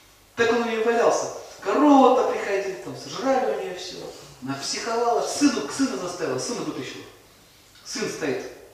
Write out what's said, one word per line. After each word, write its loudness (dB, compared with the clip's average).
Так 2
он 2
у -4
нее -2
валялся. 2
Корова-то 6
приходили, -2
там, -10
сожрали 0
у -4
нее -8
все. -12
Она -6
психовала, -2
сыну, 2
к -10
сыну 0
заставила, -4
сына -6
вытащила. -8
Сын -6
стоит, -4